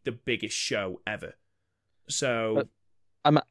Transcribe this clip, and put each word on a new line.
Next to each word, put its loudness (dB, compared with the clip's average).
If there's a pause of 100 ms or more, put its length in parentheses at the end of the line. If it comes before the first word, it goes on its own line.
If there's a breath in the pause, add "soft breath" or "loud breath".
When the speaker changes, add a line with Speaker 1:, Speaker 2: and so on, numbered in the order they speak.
Speaker 1:
the -4
biggest -4
show -4
ever. -8 (760)
So 0
Speaker 2:
But 0 (560)
I'm, 8 (140)